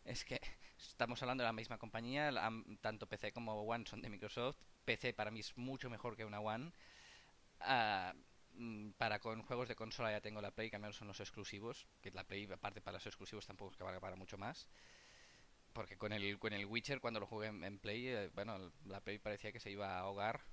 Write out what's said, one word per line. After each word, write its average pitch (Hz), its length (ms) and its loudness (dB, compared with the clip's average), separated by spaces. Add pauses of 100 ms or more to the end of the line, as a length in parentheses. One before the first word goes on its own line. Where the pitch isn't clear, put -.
es - 200 0
que - 140 0 (380)
estamos - 460 2
hablando 127 220 4
de 117 40 8
la 113 60 6
misma 113 240 -2
compañía, 120 520 2
la, 104 140 4
am-, 110 340 0
tanto 110 300 0
P 107 80 0
C 104 160 0
como 110 300 0
One 113 240 2
son - 160 -4
de 107 80 -4
Microsoft. 120 480 0 (260)
P 113 140 6
C 123 160 2
para 107 160 2
mí 110 100 -4
es - 160 -4
mucho 127 320 -2
mejor 117 260 -2
que 110 100 -4
una 104 160 -2
One. 113 320 0 (880)
Ah, 101 520 6 (420)
mm, 107 440 -2
para 107 200 6
con 113 240 0
juegos 120 260 0
de 117 80 -2
consola 113 340 2
ya 104 100 4
tengo 107 220 -2
la 101 80 0
Play, 110 180 -2
que 104 80 -4
al 104 60 -2
menos 104 140 -4
son 104 120 -8
los 98 120 -6
exclusivos, 104 680 -4 (160)
que 98 80 -6
la 95 140 -6
Play, 101 280 -4
aparte 101 300 -4
para 92 140 -4
los 98 100 -6
exclusivos, 101 400 -6
tampoco 98 240 -8
es 98 80 -14
que 92 60 -4
valga 92 160 -2
para 95 160 -4
mucho 95 200 -8
más. 110 320 -6 (1040)
Porque 101 240 -4
con 107 160 0
el, 101 260 4
con 110 140 2
el 101 140 0
Witcher, 120 340 2
cuando 113 200 2
lo 98 60 -2
jugué 107 200 -2
en, 101 180 -4
en 98 140 -4
Play, 117 300 0
eh, 104 260 2
bueno, 98 380 -2 (120)
la 98 160 -6
Play 101 180 -2
parecía 104 340 -2
que 113 80 -8
se 101 100 -4
iba 98 260 2
a 90 40 2
ahogar 98 420 4 (100)